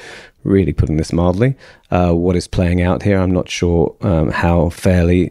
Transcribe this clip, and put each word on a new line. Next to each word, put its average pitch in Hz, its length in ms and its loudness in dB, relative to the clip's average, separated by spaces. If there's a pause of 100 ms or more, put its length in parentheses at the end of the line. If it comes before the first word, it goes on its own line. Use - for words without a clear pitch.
(440)
really 92 300 2
putting - 240 0
this 80 140 -4
mildly, 90 440 0 (360)
uh, 90 200 2
what 87 240 0
is 87 120 -4
playing 90 340 0
out 87 220 0
here. 101 160 2
I'm 92 120 0
not 92 180 -2
sure, 85 520 0
um, 82 300 0
how 85 380 0
fairly 90 600 2